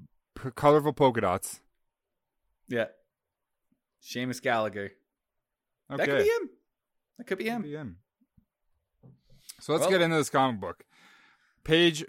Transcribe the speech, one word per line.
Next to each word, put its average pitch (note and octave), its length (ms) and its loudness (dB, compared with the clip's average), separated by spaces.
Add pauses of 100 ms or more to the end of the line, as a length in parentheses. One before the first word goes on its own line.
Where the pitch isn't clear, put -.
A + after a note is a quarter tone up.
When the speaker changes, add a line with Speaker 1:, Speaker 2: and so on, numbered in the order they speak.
(340)
Speaker 1:
p-, - 200 -10
colorful D3 380 4
polka B2 300 4
dots. F#2+ 380 -2 (1080)
Speaker 2:
Yeah. A#2 180 -2 (1160)
Seamus B2 400 -8
Gallagher. G#2+ 480 -2 (1000)
Speaker 1:
Okay. C#3 60 -8
Speaker 2:
That D3 120 -2
could - 100 0
be G#4 100 4
him. A4+ 220 -2 (680)
That A#3+ 80 -18
could F#3+ 120 -6
be A3 60 -8
Speaker 1:
Could A3+ 80 -4
Speaker 2:
him. A#3 100 -6
Speaker 1:
be D3+ 100 -10
him. C#3 240 -12 (1600)
So - 120 -6
let's D#3+ 100 0
Speaker 2:
Well F3 80 2
Speaker 1:
get F#3+ 120 4
into E3 140 2
this C#3+ 140 0
comic C3 300 0
book. F2 240 -12 (800)
Page, E3 440 2